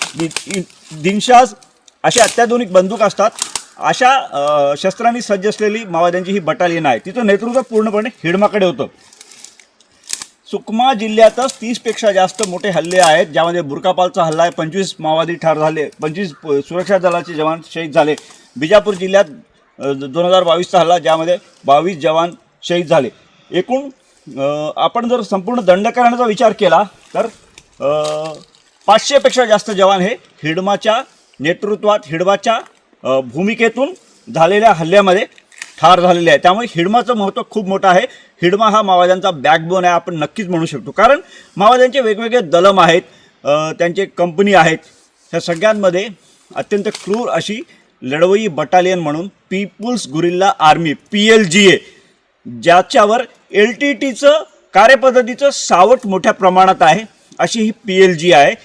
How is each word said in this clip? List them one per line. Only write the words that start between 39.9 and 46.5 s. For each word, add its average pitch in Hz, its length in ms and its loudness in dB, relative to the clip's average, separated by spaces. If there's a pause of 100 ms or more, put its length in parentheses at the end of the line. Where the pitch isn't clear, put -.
आपण 170 220 -4
नक्कीच 160 320 -6
म्हणू 165 180 -2
शकतो, 143 240 -10
कारण 247 300 2 (360)
माओवाद्यांचे 247 440 4
वेगवेगळे 226 400 0
दलम 180 400 2
आहेत, 170 220 4 (420)
अ, 156 280 -2
त्यांचे 175 320 -4
कंपनी 175 500 -2
आहेत, 165 240 4 (520)
ह्या 170 100 -4
सगळ्यांमध्ये 190 680 -2 (460)